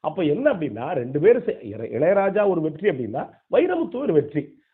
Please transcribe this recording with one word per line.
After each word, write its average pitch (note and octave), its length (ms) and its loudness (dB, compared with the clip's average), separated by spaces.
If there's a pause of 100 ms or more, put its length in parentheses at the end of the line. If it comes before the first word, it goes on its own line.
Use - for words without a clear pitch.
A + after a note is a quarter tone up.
அப்ப D#3 220 -4
என்ன G3+ 300 2
அப்படின்னா, C#3+ 400 -4
ரெண்டு C3+ 280 -2
பேரும் A#3 220 6
சே-, - 200 -6
இளைய-, A2 360 -8
இளையராஜா G3 500 2
ஒரு F3 120 0
வெற்றி D#3 280 -2
அப்படின்னா, B2 420 -4 (200)
வைரமுத்து E4 460 0
ஒரு B3+ 160 -2
வெற்றி. D3 460 -2 (160)